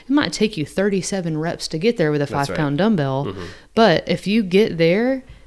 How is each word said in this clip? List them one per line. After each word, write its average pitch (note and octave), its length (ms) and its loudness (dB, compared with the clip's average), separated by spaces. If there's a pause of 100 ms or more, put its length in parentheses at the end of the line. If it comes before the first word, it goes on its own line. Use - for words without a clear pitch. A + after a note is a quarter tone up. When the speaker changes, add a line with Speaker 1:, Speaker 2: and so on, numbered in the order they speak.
Speaker 1:
It - 40 -4
might C#4+ 220 0
take G#3+ 240 -2
you D3+ 80 -4
thirty-seven F#3+ 720 -2
reps D#3+ 300 -6
to E3 100 -6
get G3+ 200 0
there D#3 140 2
with D3 120 0
a - 20 0
Speaker 2:
That's - 80 -10
right. C#3 140 -2
Speaker 1:
five-pound C#3+ 320 -2
dumbbell, C#3+ 480 0
Speaker 2:
Mm-hmm. F#2+ 160 -8 (320)
Speaker 1:
but G#3+ 340 4
if - 160 -2
you G#3+ 160 2
get F#3 380 2
there, A#3 440 2 (240)